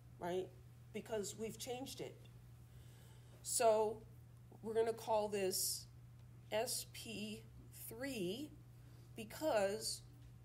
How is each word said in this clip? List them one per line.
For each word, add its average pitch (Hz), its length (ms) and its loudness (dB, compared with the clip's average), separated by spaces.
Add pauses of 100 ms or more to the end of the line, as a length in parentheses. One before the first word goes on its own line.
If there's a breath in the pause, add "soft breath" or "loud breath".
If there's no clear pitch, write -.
(180)
right? 180 280 2 (480)
Because 208 440 -2
we've 220 200 -4
changed 247 420 -4
it. 135 160 -6 (1300 loud breath)
So 220 540 8 (680)
we're 214 120 -2
gonna 226 180 6
call 220 360 4
this 196 580 2 (680)
S 220 400 2
P 214 500 -6 (460)
three 240 600 -2 (680 loud breath)
because 220 880 4 (420)